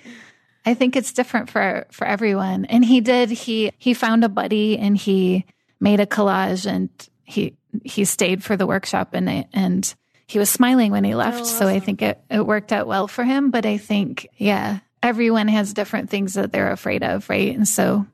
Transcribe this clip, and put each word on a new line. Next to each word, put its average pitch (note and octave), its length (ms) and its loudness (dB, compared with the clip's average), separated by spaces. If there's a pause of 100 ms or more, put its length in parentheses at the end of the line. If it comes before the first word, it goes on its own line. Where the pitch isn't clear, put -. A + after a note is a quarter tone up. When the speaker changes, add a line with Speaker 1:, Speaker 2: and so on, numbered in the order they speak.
(640)
Speaker 1:
I A#3 80 2
think B3+ 240 0
it's A#3+ 160 -4
different - 360 -2
for, - 420 -2
for - 140 -8
everyone. G3 600 0
And A#3+ 180 4
he B3 160 6
did, B3 300 2
he, A3 480 -2
he B3 160 0
found A#3 320 2
a A3 40 2
buddy G#3+ 480 0
and G3+ 200 2
he F#3+ 480 0 (340)
made G#3 220 4
a G3+ 40 0
collage, F#3+ 600 0
and F#3+ 240 -2 (340)
he, - 320 -6 (300)
he G#3+ 180 -2
stayed F#3+ 400 0
for G#3 140 -2
the F#3 100 0
workshop, F#3+ 460 -2
and, F3+ 400 -2
and F#3+ 420 -2 (320)
he - 120 -6
was G3+ 100 2
smiling B3 420 4
when G3+ 140 0
he G#3 100 0
left. A#3+ 260 -2
Speaker 2:
Oh, A#3 40 -8
Speaker 1:
So A#3 220 0
I F#3+ 80 2
Speaker 2:
awesome. G3 60 0
Speaker 1:
think G3 200 -4
it, G#3 280 -2
it G#3+ 160 -2
worked G#3 280 -2
out G#3 140 -2
well G3 200 -2
for A#3+ 160 -6
him. C4+ 280 2
But A3+ 140 0
I G#3 120 0
think, G#3 580 -4
yeah, G#3 440 -2 (220)
everyone A3+ 460 2
has G#3 260 2
different G3+ 360 -4
things G3 240 -4
that G3 180 -2
they're G3 220 0
afraid - 300 -4
of, - 260 -4
right? G3 260 0
And G#3 120 0
so G3+ 460 0